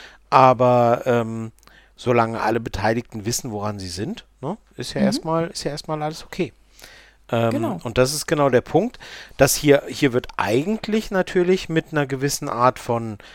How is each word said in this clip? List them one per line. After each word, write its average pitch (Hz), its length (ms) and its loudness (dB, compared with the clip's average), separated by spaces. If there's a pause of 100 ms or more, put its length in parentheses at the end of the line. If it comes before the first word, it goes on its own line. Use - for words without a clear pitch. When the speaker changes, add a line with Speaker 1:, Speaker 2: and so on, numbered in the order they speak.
(280)
Speaker 1:
aber, 123 760 6
ähm, 113 460 -2 (440)
solange 113 460 0
alle 117 180 -2
Beteiligten 113 640 -4
wissen, 120 260 -4
woran 104 280 -6
sie 95 100 -10
sind, 101 360 -8 (160)
ne, 160 160 -6 (200)
ist - 180 -10
ja 139 60 -2
Speaker 2:
Mhm. - 60 2
Speaker 1:
erstmal, 165 420 -2
ist - 160 -12
ja 156 60 -2
erstmal 151 320 -8
alles 156 220 -8
okay. - 280 -6 (800)
Ähm, 151 440 0
Speaker 2:
Genau. 170 80 -12
Speaker 1:
und 117 160 -4
das 131 160 4
ist 147 120 -6
genau 147 240 2
der 120 120 4
Punkt, 214 360 0 (380)
dass 139 200 4
hier, 143 320 6
hier 123 240 0
wird 123 240 -2
eigentlich 208 760 -2
natürlich 185 580 0
mit 160 240 -2
einer 147 140 0
gewissen 139 420 -4
Art 120 300 2
von, 117 400 -4 (160)